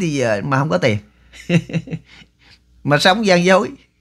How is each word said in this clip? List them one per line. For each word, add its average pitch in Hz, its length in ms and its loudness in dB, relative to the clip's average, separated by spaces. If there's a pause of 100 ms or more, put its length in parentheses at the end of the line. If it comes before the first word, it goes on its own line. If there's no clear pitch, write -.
thì 170 80 -4
giờ, 120 340 -2
mà 135 160 -2
không 143 100 -2
có 180 80 -2
tiền. 120 200 0 (500)
<laughs> 175 100 0 (1300)
Mà 143 140 2
sống 202 280 2
gian 175 200 4
dối, 190 260 2 (300)